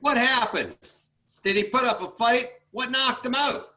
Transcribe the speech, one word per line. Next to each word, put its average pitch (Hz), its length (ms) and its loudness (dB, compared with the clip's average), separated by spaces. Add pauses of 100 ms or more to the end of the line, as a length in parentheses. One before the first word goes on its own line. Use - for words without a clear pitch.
What 285 160 2
happened? 240 600 0 (640)
Did 196 140 0
he 202 80 2
put 247 200 -2
up 226 180 0
a 180 60 -8
fight? 240 360 0 (280)
What 240 180 -6
knocked 262 340 0
him 247 120 -4
out? 285 260 0 (140)